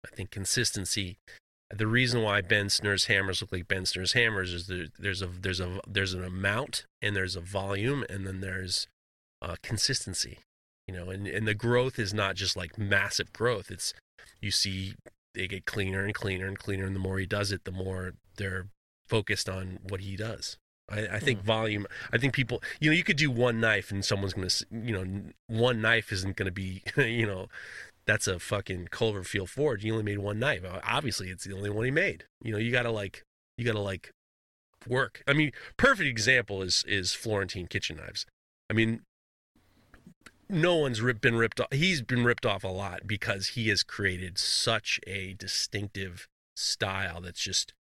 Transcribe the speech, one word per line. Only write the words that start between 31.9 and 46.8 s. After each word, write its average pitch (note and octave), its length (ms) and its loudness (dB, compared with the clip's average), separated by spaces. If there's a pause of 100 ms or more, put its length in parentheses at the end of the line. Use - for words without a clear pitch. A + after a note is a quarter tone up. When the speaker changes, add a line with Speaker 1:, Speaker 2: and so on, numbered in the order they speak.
Speaker 1:
made. D#3+ 340 0 (180)
You A2 100 -4
know, G#2 60 0
you A#2 140 0
gotta, A#2+ 180 2
like, G#2 320 -4 (360)
you A#2 80 -2
gotta, A2 120 2
like, G2 320 -4 (800)
work. B2+ 400 0
I C#3 60 6
mean, D3+ 180 4 (240)
perfect E3 320 6
example A2 540 2
is, F2+ 260 2
is F#2+ 240 0
Florentine G2 540 -2
kitchen D#2+ 320 -4
knives. - 260 -8 (460)
I - 20 0
mean, A2+ 300 4 (1500)
no F3 280 4
one's B2 260 2
rip-, A#2+ 180 2
been A#2 160 4
ripped A2+ 240 2
off. - 120 0
He's D#3+ 280 4
been A#2+ 240 2
ripped A#2+ 220 4
off G2 180 0
a F#2+ 40 -2
lot F#2 380 -4
because G2 420 -2
he A2 200 0
has G2+ 140 4
created F#2 560 -2
such - 680 2
a F#2+ 280 -6
distinctive G2 920 -4 (300)
style F#2+ 640 -2